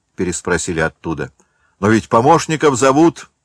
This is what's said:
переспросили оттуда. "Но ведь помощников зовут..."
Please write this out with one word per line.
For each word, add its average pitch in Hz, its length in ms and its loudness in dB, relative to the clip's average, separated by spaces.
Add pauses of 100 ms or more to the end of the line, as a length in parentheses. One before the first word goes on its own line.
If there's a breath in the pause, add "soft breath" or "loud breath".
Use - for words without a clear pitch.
(160)
переспросили 87 640 -6
оттуда. 80 520 -8 (480)
"Но 98 80 0
ведь 110 200 0
помощников 143 680 2
зовут..." 135 520 2 (160)